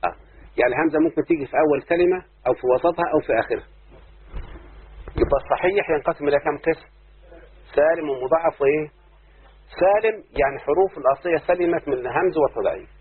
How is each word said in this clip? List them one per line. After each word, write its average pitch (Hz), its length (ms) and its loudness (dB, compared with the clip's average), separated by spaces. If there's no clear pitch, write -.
آه. 85 120 -2
يعني 123 160 2
الهمزة 151 260 0
ممكن 156 240 0
تيجي 151 220 0
في 127 120 -4
أول 147 240 2
كلمة 175 440 0
أو 127 60 2
في 127 200 -4
وسطها 170 400 0
أو 160 60 4
في 113 200 -2
آخرها. - 280 -4
يبقى 117 280 0
الصحيح 185 460 -2
ينقسم 151 380 -2
إلى 143 120 2
كم 143 180 -4
قسم؟ - 300 -4
سالم 156 340 2
ومضاعف 147 520 0
وإيه؟ 151 260 2
سالم 208 440 2
يعني 139 180 0
حروف 180 380 0
الأصلية 143 400 0
سلمت 175 500 0
من 143 60 -2
الهمز 151 440 -2
والتضعيف. 117 520 -2